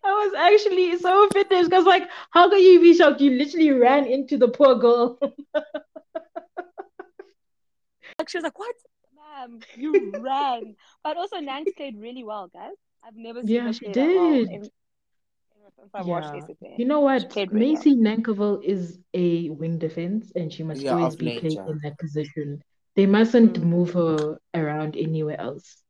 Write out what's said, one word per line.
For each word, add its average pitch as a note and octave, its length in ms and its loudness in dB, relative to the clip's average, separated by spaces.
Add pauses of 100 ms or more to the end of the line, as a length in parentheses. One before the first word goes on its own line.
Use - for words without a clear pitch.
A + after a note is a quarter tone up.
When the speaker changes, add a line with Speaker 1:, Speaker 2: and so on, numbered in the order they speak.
Speaker 1:
I G4 80 0
was G#4 240 -2
actually F4+ 600 2
so F#4 280 4
offended G4 460 0
'cause, F#4 120 4
like, F#4 240 4 (220)
how F4 180 6
can G4 120 4
you F4+ 200 10
be E4+ 160 10
shocked? D#4 240 4
You C#4 120 4
literally D4 400 2
ran C4 340 4
into C4+ 320 -4
the A#3+ 80 4
poor C4 320 4
girl. A#3+ 440 2
<laughs> C#4 60 -4 (3000)
Speaker 2:
Like, D#4 100 -8
she F#4 100 -10
was G#3+ 60 -10
like, - 140 -10
"What? A#4 160 -12 (400)
Ma'am, C#4 440 -20 (180)
you D4 400 -2
<laughs> A3+ 80 -12
ran." C4 500 -6 (300)
But D#4 120 -6
also, F#4+ 240 -10
Nanks D4 320 -8
played C#4 280 -14
really B3 240 -16
well, G#3 280 -14
guys. G#3 200 -18 (320)
I've A3 120 -20
never A3+ 260 -16
seen G#3+ 60 -8
Speaker 1:
Yeah, A#3+ 180 -2
Speaker 2:
her A3+ 60 -6
Speaker 1:
she - 140 -12
Speaker 2:
play G3+ 80 -12
that D4 200 0
well F4 180 2
Speaker 1:
did. A#3 180 0
Speaker 2:
in, G3+ 120 -16
since - 1300 -20
I G3 80 -10
watched E3 320 -8
Speaker 1:
Yeah. - 40 -14
Speaker 2:
S D3+ 120 -20
S D#3 140 -20
N. - 140 -20
Speaker 1:
You A#3+ 80 -4
know D4 140 0
Speaker 2:
She C#4+ 40 2
Speaker 1:
what? C4 260 -2
Speaker 2:
played G3 220 -6
really G#3+ 140 0
well. D#4 80 0
Speaker 1:
Macy D4+ 220 2
Nankervis G#3 680 -2
is F3 340 -6 (160)
a E3+ 360 -2
wing D#3+ 280 -8
defense, E3+ 560 -8
and D#3+ 180 -8
she D#3+ 120 -14
must D3+ 180 -10
Speaker 3:
Yeah, C#3 140 -2
Speaker 1:
always E3 180 -2
Speaker 3:
of D#3 40 -20
Speaker 1:
be D#3+ 80 -6 (120)
played E3+ 60 -12 (140)
Speaker 3:
nature. - 100 -14
Speaker 1:
in D3+ 160 -10
that D3 140 -12
position. D3 640 -10 (340)
They G3 100 2
mustn't A3+ 540 4
Speaker 2:
Mm. D#3+ 40 -6
Speaker 1:
move E3+ 280 0
her D#3 480 -4 (140)
around D3+ 420 -6
anywhere D#3 440 -6
else. - 500 -14